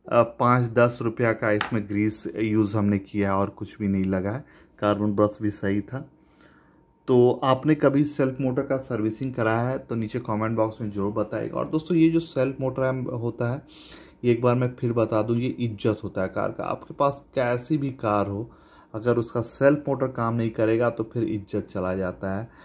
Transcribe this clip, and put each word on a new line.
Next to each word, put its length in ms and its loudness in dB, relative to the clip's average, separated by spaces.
अ, 100 6
पाँच 480 2
दस 320 2
रुपया 300 0
का 180 -2
इसमें 380 -2
ग्रीस 360 0
यूज़ 400 2
हमने 220 2
किया 340 -2
है 40 2
और 140 0
कुछ 280 -14
भी 100 -2
नहीं 160 2
लगा 260 0
है। 140 -6
कार्बन 340 2
ब्रश 300 2
भी 80 0
सही 300 -2
था। 300 -10
तो 360 6
आपने 300 4
कभी 300 4
सेल्फ 360 -2
मोटर 220 0
का 140 -2
सर्विसिंग 580 -4
कराया 260 2
है 180 -2
तो 160 -8
नीचे 260 -4
कमेंट 360 -2
बॉक्स 240 -2
में 100 -6
ज़रूर 220 -2
बताइएगा। 440 -4
और 120 -4
दोस्तों 280 -2
ये 140 6
जो 100 2
सेल्फ 400 -2
मोटर 220 -2
है, 220 -2
होता 480 -4
है, 100 -6
ये 80 6
एक 100 0
बार 120 6
मैं 200 0
फिर 180 -2
बता 300 2
दूं, 140 0
ये 120 -2
इज्जत 560 -2
होता 180 -4
है 60 -2
कार 240 -4
का। 120 -8
आपके 300 -8
पास 300 0
कैसी 440 0
भी 120 -4
कार 360 0
हो, 240 -6
अगर 220 2
उसका 240 -2
सेल्फ 480 2
मोटर 180 0
काम 280 -2
नहीं 160 0
करेगा 400 2
तो 140 -4
फिर 180 -4
इज्जत 480 -4
चला 240 -4
जाता 440 -4
है। 120 -10